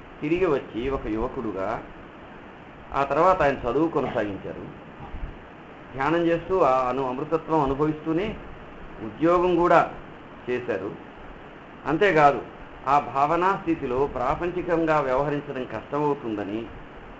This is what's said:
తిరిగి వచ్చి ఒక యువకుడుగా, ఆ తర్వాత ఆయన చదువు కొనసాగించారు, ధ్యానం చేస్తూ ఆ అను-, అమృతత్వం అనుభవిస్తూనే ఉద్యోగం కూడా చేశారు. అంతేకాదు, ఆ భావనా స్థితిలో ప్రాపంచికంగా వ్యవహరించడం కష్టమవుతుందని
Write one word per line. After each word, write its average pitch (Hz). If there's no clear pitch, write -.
తిరిగి 170
వచ్చి 131
ఒక 135
యువకుడుగా, 110
ఆ 139
తర్వాత 160
ఆయన 139
చదువు 131
కొనసాగించారు, 110
ధ్యానం 156
చేస్తూ 170
ఆ 131
అను-, 131
అమృతత్వం 151
అనుభవిస్తూనే 156
ఉద్యోగం 170
కూడా 170
చేశారు. 117
అంతేకాదు, 151
ఆ 143
భావనా 165
స్థితిలో 143
ప్రాపంచికంగా 156
వ్యవహరించడం 143
కష్టమవుతుందని 113